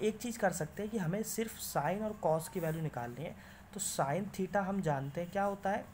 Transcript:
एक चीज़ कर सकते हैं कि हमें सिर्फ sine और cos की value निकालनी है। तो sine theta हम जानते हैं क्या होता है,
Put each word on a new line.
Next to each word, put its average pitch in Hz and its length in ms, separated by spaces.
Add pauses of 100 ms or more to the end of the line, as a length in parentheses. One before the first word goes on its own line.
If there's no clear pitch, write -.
एक 214 160
चीज़ 233 220
कर 190 140
सकते 165 300
हैं 208 80
कि 226 60
हमें 185 280
सिर्फ 220 360
sine 170 400
और 214 240
cos 160 240
की 190 100
value 160 220
निकालनी 123 420
है। - 120 (380)
तो 208 60
sine 156 560
theta 190 300
हम 196 160
जानते 139 400
हैं 175 100
क्या 196 120
होता 196 260
है, 202 240